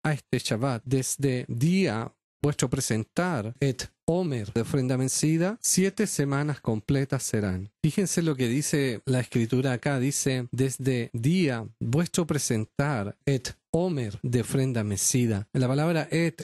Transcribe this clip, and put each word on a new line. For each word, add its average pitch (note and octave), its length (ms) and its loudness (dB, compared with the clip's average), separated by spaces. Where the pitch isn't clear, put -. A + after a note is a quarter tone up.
a D#3 120 0
este - 260 -4
Shabbat, A#2+ 460 -2
desde C3 640 0
día B2+ 680 0
vuestro C#3+ 280 0
presentar B2 920 -2
et C3+ 280 -2
omer C#3 460 -2
de A#2 80 0
ofrenda B2+ 380 0
mecida, D#3+ 640 0
siete G3 460 2
semanas C#3 520 0
completas C3+ 640 0
serán". G2+ 480 -2
Fíjense F3 400 2
lo D#3+ 140 2
que B2+ 140 0
dice C3+ 560 0
la B2+ 160 2
escritura B2+ 500 0
acá, C3+ 260 0
dice, C3 540 0
"Desde B2+ 640 0
día B2+ 520 2
vuestro D#3 480 0
presentar B2 1000 -2
et C3+ 300 -2
omer D#3 520 -2
de B2 180 0
ofrenda C3 420 0
mecida". G#2 680 0
La B2+ 160 2
palabra D3+ 420 0
et E3 320 0